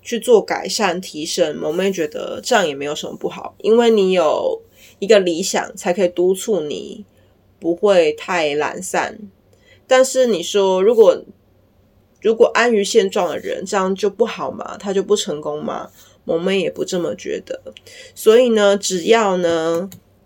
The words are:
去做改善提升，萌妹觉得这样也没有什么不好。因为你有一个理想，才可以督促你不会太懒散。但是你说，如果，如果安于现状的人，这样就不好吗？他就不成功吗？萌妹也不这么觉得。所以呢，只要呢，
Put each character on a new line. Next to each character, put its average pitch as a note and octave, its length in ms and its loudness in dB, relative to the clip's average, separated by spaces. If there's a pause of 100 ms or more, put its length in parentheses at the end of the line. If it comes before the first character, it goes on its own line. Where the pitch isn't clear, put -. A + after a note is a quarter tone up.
去 A#3 180 -8
做 A3 220 6
改 - 260 -6
善 F#3 320 -2
提 D#3 260 -10
升， D#3+ 300 -2
萌 D#3 180 -4
妹 F#3+ 180 0
觉 F3 160 -4
得 - 360 -10
这 B3 120 0
样 F#3+ 120 2
也 D3 60 -4
没 C#3 100 -8
有 D3 100 -6
什 E3 140 -10
么 - 80 -12
不 - 140 -6
好。 - 300 -12
因 A3 180 4
为 A#3 140 4
你 F#3+ 200 4
有 D#3+ 500 0 (380)
一 G3+ 80 -6
个 G#3 120 6
理 F3 220 0
想， - 360 -4
才 F3+ 160 -2
可 G3 100 0
以 F3 40 4
督 F3+ 260 0
促 F#3+ 260 -2
你 D3 460 -10 (540)
不 E3+ 160 -2
会 F3 380 4
太 D#3 400 -2
懒 D3 280 -4
散。 - 360 -4 (680)
但 C4 180 6
是 C4 220 2
你 F#3 160 0
说， F#3+ 380 2
如 A3+ 140 4
果， G#3 280 6 (960)
如 A3 140 2
果 A3+ 180 6
安 A#3+ 180 2
于 G#3 120 2
现 G3 260 2
状 F#3+ 180 -2
的 C#3+ 120 -6
人， - 260 -8
这 G#3 100 -6
样 F#3+ 200 0
就 G3+ 140 -2
不 A3+ 160 0
好 D#3+ 260 -8
吗？ - 260 -12
他 G3 160 -8
就 G3 80 2
不 G3 140 0
成 D#3 260 -6
功 D3+ 220 -8
吗？ - 260 -10 (340)
萌 E3 180 -4
妹 F#3+ 180 0
也 E3 100 -2
不 - 160 -6
这 F#3 140 -4
么 D3+ 160 -4
觉 - 300 -10
得。 - 140 -12 (540)
所 A3 260 4
以 B3+ 100 4
呢， G3+ 280 4
只 F#3 280 -6
要 G#3 320 2
呢， E3+ 520 -2 (360)